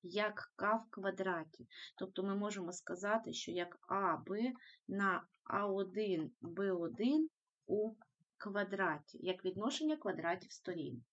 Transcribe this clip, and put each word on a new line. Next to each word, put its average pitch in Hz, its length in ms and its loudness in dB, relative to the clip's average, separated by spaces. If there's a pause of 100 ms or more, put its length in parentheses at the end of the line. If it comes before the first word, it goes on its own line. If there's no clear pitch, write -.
як 208 520 0
К 208 200 4
в 226 140 -4
квадраті. 190 760 -2 (300)
Тобто 190 260 -4
ми 196 120 2
можемо 202 360 -2
сказати, 196 600 -2
що - 180 -6
як 175 360 -2
А 190 300 2
Б 226 360 0 (340)
на 196 360 2 (200)
А 202 240 2
один, 190 640 0 (100)
Б 185 300 0
один, 233 580 2 (1800)
як 185 320 -2
відношення 277 520 0
квадратів 170 540 -2
сторін. 143 600 -6